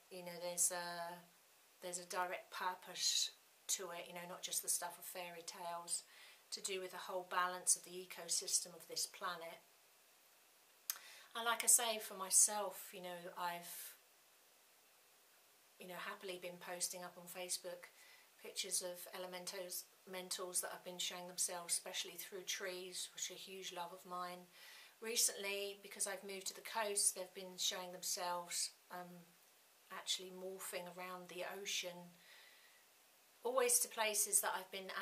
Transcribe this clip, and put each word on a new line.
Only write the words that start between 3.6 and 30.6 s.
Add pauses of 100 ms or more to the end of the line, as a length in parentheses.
to
it,
you
know,
not
just
the
stuff
of
fairy
tales, (480)
to
do
with
the
whole
balance
of
the
ecosystem
of
this
planet. (1800)
And
like
I
say,
for
myself,
you
know, (160)
I've, (1800)
you
know,
happily
been
posting
up
on
Facebook (520)
pictures
of (120)
elementals, (220)
elementals
that
have
been
showing
themselves,
especially
through
trees,
which
are
a
huge
love
of
mine. (540)
Recently,
because
I've
moved
to
the
coast,
they've
been
showing
themselves, (200)
um, (680)
actually
morphing (100)